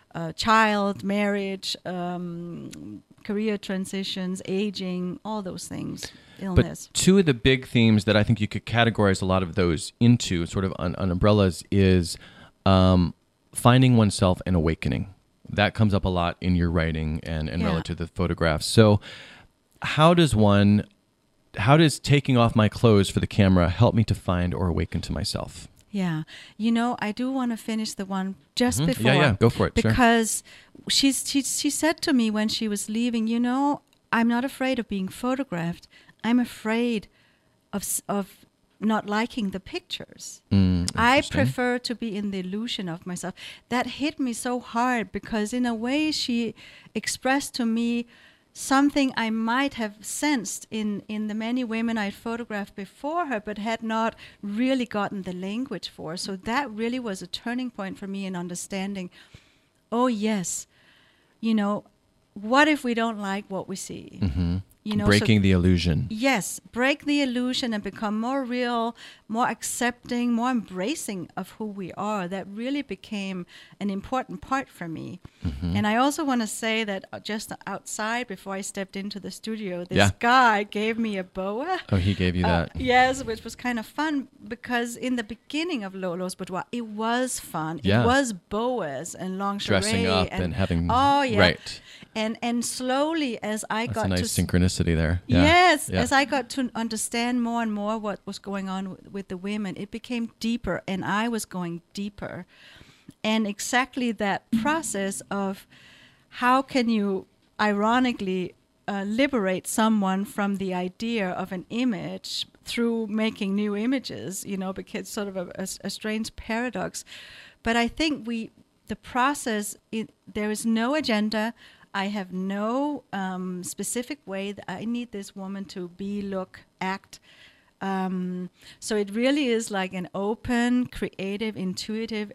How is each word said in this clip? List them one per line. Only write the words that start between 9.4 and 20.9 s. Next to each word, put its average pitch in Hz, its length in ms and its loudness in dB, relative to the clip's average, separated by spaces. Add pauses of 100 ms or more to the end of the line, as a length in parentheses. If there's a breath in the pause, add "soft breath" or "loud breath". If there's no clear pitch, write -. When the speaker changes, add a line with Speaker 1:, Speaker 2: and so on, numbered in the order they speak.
Speaker 2:
of 82 100 -6
those 87 460 2
into, 117 460 6
sort 95 180 -2
of 92 120 -4
on, 87 200 -4
on 92 160 0
umbrellas, 98 580 4
is, 92 460 6 (500 loud breath)
um, 92 480 6 (400)
finding 127 420 6
oneself 98 500 4
and 92 100 2
awakening. 78 500 0 (420)
That 101 260 0
comes 107 180 4
up 98 140 2
a - 20 2
lot 87 320 0
in 90 160 2
your 85 140 2
writing 80 520 0
and, 80 280 -4
and - 100 -2
Speaker 1:
Yeah. - 80 0
Speaker 2:
relative 82 300 -2
to 85 60 -4
the 78 40 -6
photographs. 82 560 0
So 104 340 6 (840 loud breath)
how 160 320 6
does 160 200 6
one, 101 520 6 (720)